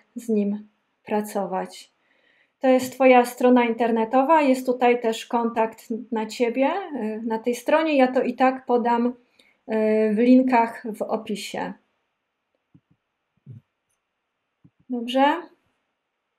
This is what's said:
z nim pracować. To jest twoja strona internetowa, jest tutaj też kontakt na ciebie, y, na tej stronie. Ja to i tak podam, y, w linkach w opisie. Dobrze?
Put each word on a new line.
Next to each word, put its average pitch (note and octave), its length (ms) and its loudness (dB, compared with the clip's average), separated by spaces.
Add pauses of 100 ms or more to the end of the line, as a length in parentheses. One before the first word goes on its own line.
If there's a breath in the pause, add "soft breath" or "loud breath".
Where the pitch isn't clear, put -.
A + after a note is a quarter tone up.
(140)
z A#3 140 -10
nim G#3 400 -2 (360)
pracować. F#3+ 880 -6 (680)
To C4 80 0
jest B3+ 240 2
twoja B3+ 320 6
strona B3 400 2
internetowa, A#3+ 800 2
jest B3+ 240 0
tutaj B3 360 2
też A3 240 -4
kontakt A3+ 640 -4 (240)
na A3 140 -4
ciebie, B3 440 0 (320)
y, A3 240 -8
na A3+ 120 -4
tej A#3+ 160 -4
stronie. D4+ 420 0
Ja B3+ 160 4
to B3+ 100 0
i B3 120 -4
tak C4 320 -2
podam, A#3+ 400 0
y, B3 60 -4 (1000)
w G#3 40 0
linkach B3+ 680 4 (100)
w - 80 -10
opisie. G3+ 680 -8 (3250)
Dobrze? C4 520 0 (960)